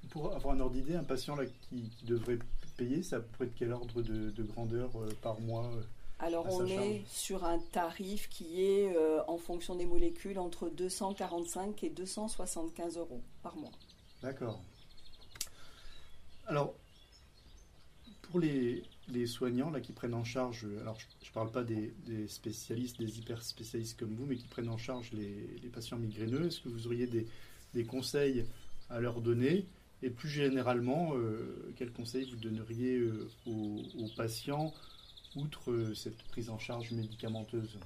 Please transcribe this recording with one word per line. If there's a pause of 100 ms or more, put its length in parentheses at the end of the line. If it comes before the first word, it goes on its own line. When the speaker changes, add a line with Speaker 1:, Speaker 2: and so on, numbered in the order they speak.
(100)
Speaker 1:
Pour
avoir
un
ordre
d'idée,
un
patient
là,
qui,
qui
devrait (360)
payer,
c'est
à
peu
près
de
quel
ordre
de,
de
grandeur,
euh, (140)
par
mois,
euh, (360)
Speaker 2:
Alors,
Speaker 1:
à
sa
Speaker 2:
on
est
Speaker 1:
charge ?
Speaker 2:
sur
un (100)
tarif
qui
est,
euh,
en
fonction
des
molécules,
entre
deux
cent
quarante-cinq
et
deux
cent
soixante-quinze
euros (240)
par
mois. (520)
Speaker 1:
D'accord. (1900)
Alors, (1500)
pour
les, (260)
les
soignants
là,
qui
prennent
en
charge, (140)
alors
je, (180)
je
parle
pas
des, (140)
des
spécialistes,
des
hyperspécialistes
comme
vous,
mais
qui
prennent
en
charge
les,
les
patients
migraineux,
est-ce
que
vous
auriez
des, (480)
des
conseils (420)
à
leur
donner ? (360)
Et
plus
généralement,
euh,
quels
conseils
vous
donneriez,
euh, (180)
aux, (200)
aux
patients, (640)
outre,
euh,
cette
prise
en
charge
médicamenteuse ?